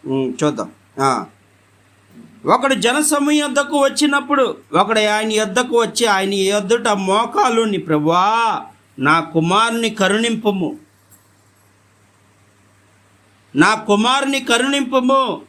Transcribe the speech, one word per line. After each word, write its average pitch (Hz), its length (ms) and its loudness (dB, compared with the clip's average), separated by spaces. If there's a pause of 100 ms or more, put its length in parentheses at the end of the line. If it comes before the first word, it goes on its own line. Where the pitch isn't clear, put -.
ఉమ్, 135 260 -2 (100)
చూద్దాం. 120 280 -2 (280)
ఆ. 127 260 0 (1200)
ఒకడు 247 280 2
జనసమూహం 285 580 0
యొద్దకు 294 520 0
వచ్చినప్పుడు 277 720 0 (160)
ఒకడు 220 260 2
ఆయన 214 320 0
యొద్దకు 226 500 0
వచ్చి 226 240 -2
ఆయన 196 280 0
యొద్దట 202 540 0
మోకాలుని, 220 920 0
"ప్రభువా, 175 840 0 (380)
నా 151 200 4
కుమారుని 196 680 0
కరుణింపుము, 214 880 -2 (2750)
నా 185 200 2
కుమారుని 254 640 0
కరుణింపుము 262 1080 0